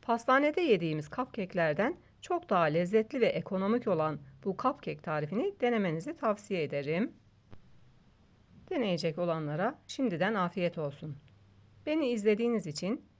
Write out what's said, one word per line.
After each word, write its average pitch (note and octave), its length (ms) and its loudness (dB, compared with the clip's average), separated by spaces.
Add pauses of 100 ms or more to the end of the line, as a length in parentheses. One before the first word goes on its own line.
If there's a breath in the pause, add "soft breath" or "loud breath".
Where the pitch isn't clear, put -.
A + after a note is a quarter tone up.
Pastanede C#4 600 4
yediğimiz E3 480 2
cupcake'lerden F#3+ 880 -2 (240 soft breath)
çok F4 280 -4
daha F3+ 140 4
lezzetli F#3 580 2
ve A3+ 40 6
ekonomik G3 640 0
olan D#3 320 0 (240 loud breath)
bu F#3+ 140 -4
cupcake - 440 -4
tarifini F#3 600 -4
denemenizi A3 560 0
tavsiye G3+ 460 -2
ederim. D3 500 -2 (1600)
Deneyecek F3 480 -2
olanlara E3 720 -2
şimdiden G3+ 460 0
afiyet F3 440 -2
olsun. D3 380 -8 (680)
Beni D4+ 240 0
izlediğiniz A3 580 2
için F3+ 380 -4 (140)